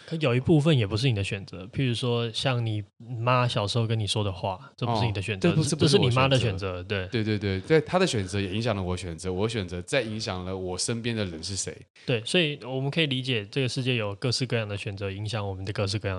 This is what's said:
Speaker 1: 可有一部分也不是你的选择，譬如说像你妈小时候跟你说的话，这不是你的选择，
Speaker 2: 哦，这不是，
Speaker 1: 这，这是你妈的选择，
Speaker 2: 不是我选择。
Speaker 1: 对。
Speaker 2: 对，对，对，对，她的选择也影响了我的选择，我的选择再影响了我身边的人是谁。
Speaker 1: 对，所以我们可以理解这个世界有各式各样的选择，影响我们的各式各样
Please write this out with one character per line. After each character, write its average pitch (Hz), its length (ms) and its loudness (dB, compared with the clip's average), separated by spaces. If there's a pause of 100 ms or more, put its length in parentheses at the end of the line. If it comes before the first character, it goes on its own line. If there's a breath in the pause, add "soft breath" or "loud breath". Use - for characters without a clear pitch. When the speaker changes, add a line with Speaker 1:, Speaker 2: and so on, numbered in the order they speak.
Speaker 1:
可 165 160 -8
有 127 120 4
一 123 60 4
部 151 220 6
分 151 160 6
也 107 100 4
不 107 80 0
是 127 140 2
你 117 40 4
的 101 80 0
选 98 240 -4
择， 92 200 -12
譬 135 200 -2
如 120 80 2
说 120 380 -2
像 120 340 0
你 107 160 0 (180)
妈 123 460 2
小 113 220 0
时 120 100 0
候 117 80 2
跟 113 140 0
你 104 80 0
说 107 160 0
的 98 80 -2
话， 92 460 -6
这 127 80 -4
不 117 100 0
是 113 100 2
你 110 60 2
的 98 100 -2
选 98 160 -4
择， 170 120 2
Speaker 2:
哦， - 20 4
这 151 60 2
不 156 60 4
是， - 80 0
Speaker 1:
这， 160 40 0
这 160 140 4
是 139 80 6
你 131 140 4
妈 131 180 6
的 131 100 6
选 104 180 0
择， 95 140 -4
Speaker 2:
不 - 0 -
是 - 0 -
我 90 60 -6
选 - 60 -8
择。 - 0 -
Speaker 1:
对。 95 260 -2
Speaker 2:
对， 107 280 2
对， - 0 -
对， 98 220 0
对， 151 220 4
她 175 180 2
的 185 80 4
选 101 180 0
择 101 140 -2
也 98 80 0
影 104 140 -2
响 117 120 2
了 98 80 -2
我 90 140 -2
的 - 20 -2
选 85 200 -6
择， 92 160 -4
我 95 120 0
的 117 40 2
选 107 180 -4
择 90 140 -6
再 135 200 0
影 110 160 -4
响 98 280 -6
了 95 100 -6
我 92 220 -6
身 117 240 -2
边 117 120 -2
的 107 120 -2
人 82 180 -8
是 95 140 -6
谁。 - 200 -6 (280 loud breath)
Speaker 1:
对， 113 180 0
所 180 160 0
以 147 240 2
我 131 160 -4
们 139 100 -2
可 165 120 0
以 156 60 2
理 131 140 -2
解 123 240 -2
这 123 140 -4
个 127 80 2
世 131 160 -4
界 127 120 0
有 104 200 -2
各 123 160 -2
式 131 140 0
各 135 100 -2
样 113 100 0
的 101 120 -6
选 101 180 -6
择， 98 160 -6
影 104 160 -6
响 104 180 -4
我 98 80 -4
们 95 120 -8
的 107 80 -4
各 104 120 0
式 98 140 -2
各 101 80 -4
样 95 100 -2